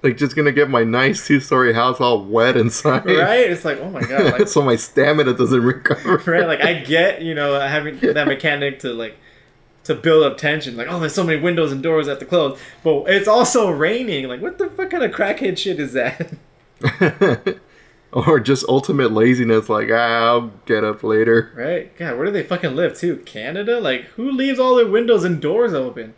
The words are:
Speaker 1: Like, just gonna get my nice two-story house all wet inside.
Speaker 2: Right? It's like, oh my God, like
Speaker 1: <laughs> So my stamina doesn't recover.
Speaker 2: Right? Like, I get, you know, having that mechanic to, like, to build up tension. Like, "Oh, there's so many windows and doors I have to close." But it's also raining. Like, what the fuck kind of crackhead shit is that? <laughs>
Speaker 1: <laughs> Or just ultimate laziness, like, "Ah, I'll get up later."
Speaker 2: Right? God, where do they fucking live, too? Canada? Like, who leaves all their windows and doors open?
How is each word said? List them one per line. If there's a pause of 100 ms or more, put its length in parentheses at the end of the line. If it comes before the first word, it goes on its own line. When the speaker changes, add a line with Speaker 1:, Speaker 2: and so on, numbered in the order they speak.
Speaker 1:
Like,
just
gonna
get
my
nice
two-story
house
all
wet
inside.
Speaker 2:
Right?
It's
like,
oh
my
God,
like
Speaker 1:
<laughs>
So
my
stamina
doesn't
recover. (100)
Speaker 2:
Right?
Like,
I
get,
you
know,
having
that
mechanic
to,
like, (680)
to
build
up
tension.
Like,
"Oh,
there's
so
many
windows
and
doors
I
have
to
close." (240)
But
it's
also
raining.
Like,
what
the
fuck
kind
of
crackhead
shit
is
that? (480)
<laughs>
Speaker 1:
<laughs>
Or
just
ultimate
laziness,
like,
"Ah,
I'll (180)
get
up
later."
Speaker 2:
Right?
God,
where
do
they
fucking
live,
too?
Canada?
Like, (140)
who
leaves
all
their
windows
and
doors
open?